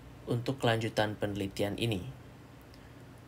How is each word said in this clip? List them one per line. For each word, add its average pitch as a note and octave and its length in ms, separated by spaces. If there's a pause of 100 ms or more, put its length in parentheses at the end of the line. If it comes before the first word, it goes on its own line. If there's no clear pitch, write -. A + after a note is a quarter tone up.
(300)
untuk B2 320
kelanjutan A2 560
penelitian G2+ 640
ini. A2 200 (1300)